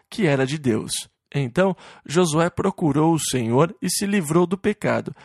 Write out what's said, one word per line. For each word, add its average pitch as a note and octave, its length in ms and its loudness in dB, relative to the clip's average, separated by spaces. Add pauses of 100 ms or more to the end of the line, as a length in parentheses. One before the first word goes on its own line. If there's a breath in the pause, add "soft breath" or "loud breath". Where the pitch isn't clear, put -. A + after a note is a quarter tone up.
que G3+ 200 -2
era C3+ 180 2
de D3+ 140 -4
Deus. B2 320 -2 (420)
Então, C#3+ 420 0 (300 loud breath)
Josué E3 440 2
procurou D#3+ 640 0
o D#3 60 2
Senhor B2+ 600 0
e F3+ 80 -4
se - 160 -4
livrou F3 420 0
do F#3+ 100 -4
pecado, B2+ 680 -4